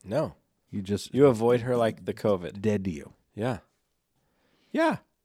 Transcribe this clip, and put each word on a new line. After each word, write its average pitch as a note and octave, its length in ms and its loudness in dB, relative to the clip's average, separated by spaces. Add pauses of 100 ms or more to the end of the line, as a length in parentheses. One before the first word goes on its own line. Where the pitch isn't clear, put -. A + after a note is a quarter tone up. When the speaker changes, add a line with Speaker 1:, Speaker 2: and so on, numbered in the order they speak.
Speaker 1:
No. B2+ 300 -4 (360)
Speaker 2:
You G2+ 100 -6
just F#2+ 320 -6
Speaker 1:
You C3 140 8
avoid A#2+ 340 4
her B2 140 -2
like A2+ 300 0
the G#2 80 -4
covid. G2 480 -2
Speaker 2:
dead G#2 240 0
to G2 60 -2
you. C#2+ 200 -12 (240)
Speaker 1:
Yeah. A#2 220 -4 (1120)
Yeah. D#4 260 0 (280)